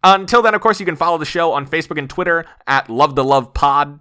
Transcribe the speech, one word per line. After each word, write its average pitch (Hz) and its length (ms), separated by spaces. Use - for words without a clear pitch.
Until 190 400
then, 220 120
of 208 80
course, 214 180
you 185 60
can 165 100
follow 165 220
the 151 80
show 170 260
on 139 140
Facebook 156 320
and 139 100
Twitter 170 360
at 135 240
Love 135 240
the 135 100
Love 135 300
Pod, 143 460